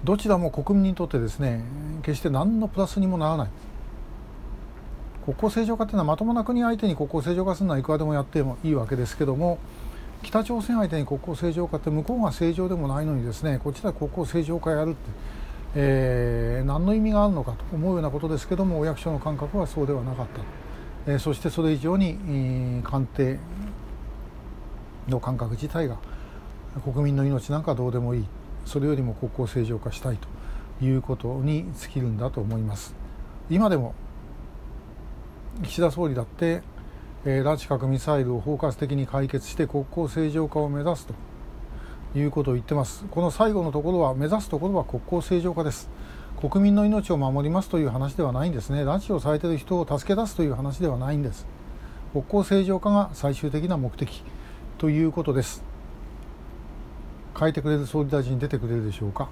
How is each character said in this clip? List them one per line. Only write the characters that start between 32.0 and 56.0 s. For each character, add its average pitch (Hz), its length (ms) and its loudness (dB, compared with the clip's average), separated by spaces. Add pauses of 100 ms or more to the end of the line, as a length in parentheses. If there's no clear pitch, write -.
る 127 60 0
ん 110 100 0
だ 120 140 0
と 123 100 -4
思 110 160 -2
い 113 60 0
ま 104 140 -2
す。 - 180 -12 (560)
今 202 180 6
で 175 80 6
も 117 180 0 (1700)
岸 160 180 -2
田 170 100 6
総 165 180 0
理 135 60 0
だ 120 80 0
っ 110 40 -4
て、 170 360 0 (600)
え 135 160 4
ー、 - 20 0
拉 147 140 4
致 - 100 -8
核 135 220 0
ミ 135 100 2
サ 147 200 2
イ 131 60 4
ル 123 100 0
を 113 60 0
包 143 160 0
括 139 180 0
的 143 180 -2
に 139 140 0
解 139 220 0
決 135 200 -4
し - 80 -10
て 151 100 2
国 139 180 -2 (120)
交 165 120 0
正 156 220 0
常 156 160 0
化 151 140 0
を 147 80 0
目 143 140 -2
指 170 140 0
す - 100 -14
と - 80 -8 (1000)
い 143 80 2
う 143 60 2
こ 143 140 0
と 131 80 2
を - 20 4
言 120 80 0
っ - 40 -10
て 151 80 0
ま 139 100 2
す。 - 260 -8
こ 170 120 0
の 170 80 2
最 214 220 4
後 185 120 2
の 151 80 -2
と 147 100 0
こ 165 80 0
ろ 180 80 2
は、 135 160 4
目 139 120 0
指 202 140 2
す - 80 -8
と 151 100 -2
こ 175 100 0
ろ 196 60 0
は 175 100 2
国 - 260 -4
交 175 120 2
正 180 180 2
常 175 140 0
化 165 100 0
で 139 80 0
す。 - 180 -8 (500)
国 196 240 4
民 202 120 8
の 208 100 6
命 214 240 2
を 170 60 4
守 139 320 2
り 160 40 2
ま 190 80 4
す - 100 -6
と 170 100 2
い 151 60 4
う - 20 2
話 135 260 0
で 180 80 0
は 135 100 2
な 135 140 2
い 175 40 2
ん - 20 -2
で 123 80 -2
す - 100 -6
ね。 143 140 2
拉 151 140 2
致 202 140 -2
を 170 60 2
さ 139 140 2
れ 151 80 2
て 170 80 0
い 165 40 2
る 147 60 2
人 175 220 0
を 143 180 0
助 196 160 2
け 208 60 2
出 226 80 0
す - 80 -6
と 165 80 4
い 151 40 4
う 127 60 2
話 135 240 -2
で 180 80 2
は 135 100 2
な 131 140 0
い 147 60 2
ん 143 60 2
で 120 100 -2
す。 - 140 -10 (640)
国 139 120 0
交 202 200 4
正 196 200 6
常 190 140 2
化 208 120 2
が 202 240 6
最 143 200 0
終 147 160 -2
的 151 140 0
な 175 120 2
目 127 200 0
的 - 260 -4 (560)
と 156 120 4
い 151 140 6
う 160 60 4
こ 160 140 -2
と 147 100 2
で 131 80 4
す。 - 220 -6 (1700)